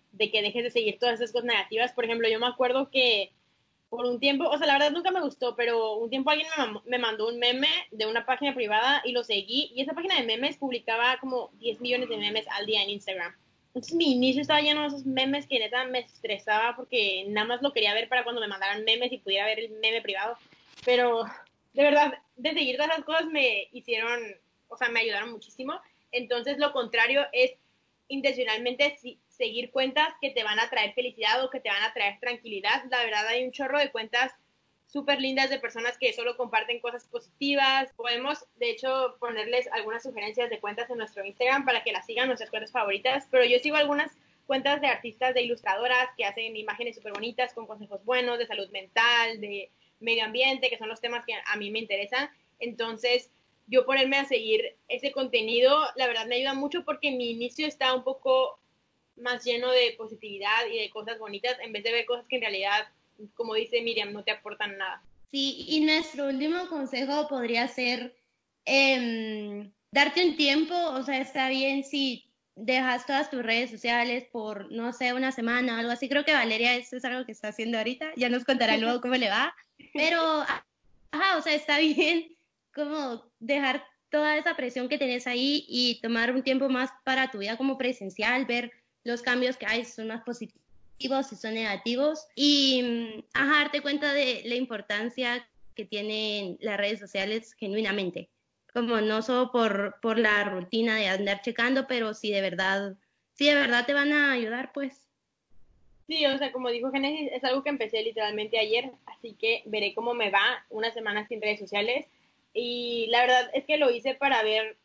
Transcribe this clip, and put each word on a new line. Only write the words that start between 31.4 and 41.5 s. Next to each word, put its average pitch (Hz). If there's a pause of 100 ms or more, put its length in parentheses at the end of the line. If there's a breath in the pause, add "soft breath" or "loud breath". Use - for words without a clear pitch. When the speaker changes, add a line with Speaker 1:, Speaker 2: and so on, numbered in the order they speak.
Speaker 1:
o 262
que 262
te 220
van 202
a 220
traer 202
tranquilidad. 233
La 240
verdad 214
hay 247
un 254
chorro 277
de 269
cuentas 240 (540)
súper 277
lindas 269
de 269
personas 233
que 240
solo 240
comparten 233
cosas 240
positivas. 269
Podemos, 240 (100)
de 233
hecho, 254
ponerles 240
algunas 220
sugerencias 226
de 214
cuentas 208
en 240
nuestro 214
Instagram 254